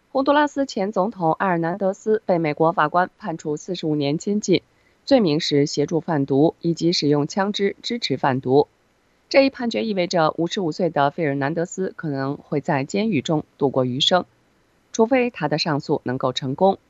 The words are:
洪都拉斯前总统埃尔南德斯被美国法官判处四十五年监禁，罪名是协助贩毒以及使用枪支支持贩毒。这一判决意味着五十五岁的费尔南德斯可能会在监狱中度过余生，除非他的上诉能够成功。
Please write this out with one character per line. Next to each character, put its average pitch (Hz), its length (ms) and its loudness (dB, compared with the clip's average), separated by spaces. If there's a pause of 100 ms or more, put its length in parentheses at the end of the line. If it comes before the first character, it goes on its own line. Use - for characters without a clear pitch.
(100)
洪 269 140 0
都 285 80 2
拉 294 160 4
斯 277 180 -2
前 190 240 -4
总 208 220 0
统 165 220 0
埃 196 120 -2
尔 175 120 2
南 170 200 -2
德 196 160 0
斯 220 320 -2
被 180 120 2
美 151 160 0
国 165 180 2
法 151 160 2
官 123 200 0 (100)
判 165 200 -8
处 151 180 -6
四 175 200 -8
十 165 100 -6
五 151 80 0
年 147 240 0
监 208 220 -2
禁， 190 220 2 (420)
罪 269 160 4
名 156 180 2
是 147 260 2
协 147 220 -2
助 165 140 -2
贩 143 260 0
毒 143 340 4
以 165 140 0
及 165 180 0
使 - 140 -2
用 147 220 2
枪 202 240 -2
支 196 280 -2
支 240 200 -6
持 131 160 -4
贩 131 240 0
毒。 135 260 4 (640)
这 277 180 4
一 269 40 2
判 240 200 -6
决 220 140 -4
意 214 100 -2
味 175 140 0
着 160 280 2
五 170 120 -2
十 - 120 -6
五 160 120 -2
岁 170 180 -2
的 143 220 2
费 170 120 -4
尔 139 120 0
南 139 180 -2
德 170 100 -2
斯 185 300 -8
可 - 140 -8
能 139 280 -4
会 - 240 -4
在 143 220 0
监 202 280 -2
狱 143 120 0
中 160 220 -2 (140)
度 139 120 2
过 131 140 0
余 127 160 -4
生， 180 240 2 (640)
除 220 160 2
非 247 240 2
他 160 160 -6
的 147 100 0
上 143 220 0
诉 151 240 -2
能 123 160 -4
够 127 140 -2
成 135 240 -6
功。 196 220 2 (120)